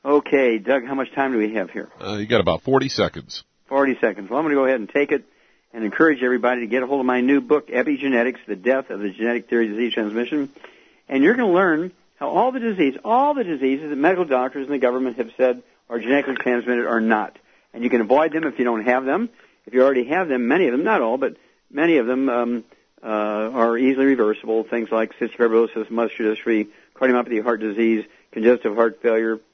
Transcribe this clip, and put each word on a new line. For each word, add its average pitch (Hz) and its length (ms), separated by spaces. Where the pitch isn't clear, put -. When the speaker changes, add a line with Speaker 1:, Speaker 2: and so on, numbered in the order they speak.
Speaker 1:
Okay, 135 560
Doug, 120 260
how 139 80
much 135 200
time 135 180
do 123 60
we 107 180
have 101 160
here? 90 180
Speaker 2:
Uh, 101 180
you 107 100
got 113 140
about 90 200
forty 135 280
seconds. - 540
Speaker 1:
Forty 135 320
seconds. 98 300
Well, 123 100
I'm 160 60
gonna 147 100
go 135 100
ahead 131 140
and - 100
take 143 220
it 135 120
and 113 100
encourage 135 380
everybody 123 400
to 113 60
get 127 160
a 123 40
hold 139 120
of 131 60
my 127 160
new 135 200
book, 139 280
Epigenetics, 127 680
The 104 80
Death 127 360
of 101 80
the 104 100
Genetic 113 400
Theory 117 160
of 107 100
Disease 113 180
Transmission. 120 560
And 139 140
you're 202 120
gonna 233 160
learn 175 400
how 143 120
all 214 220
the 254 80
disease, 180 440
all 269 300
the 262 100
diseases 143 460
that 147 80
medical 180 280
doctors 135 420
and 143 60
the 135 60
government 123 380
have 113 200
said 123 260
are 120 100
genetically 135 360
transmitted 120 500
are 113 160
not. 107 340
And 120 100
you 120 60
can 117 120
avoid 143 300
them 160 140
if 135 140
you 123 60
don't 113 200
have 127 200
them. 190 240
If 110 80
you 127 100
already 131 220
have 170 240
them, 123 180
many 160 200
of 120 40
them, 139 120
not 208 180
all, 117 160
but 135 180
many 160 260
of 117 80
them, 131 240
um, 120 340
uh, 117 40
are 110 680
easily 135 280
reversible. 113 580
Things 113 280
like 113 260
cystic 117 200
fibrosis, 113 520
muscular 113 460
dystrophy, 107 320
cardiomyopathy, 120 480
heart 117 160
disease, 110 460
congestive 113 440
heart 117 260
failure 113 380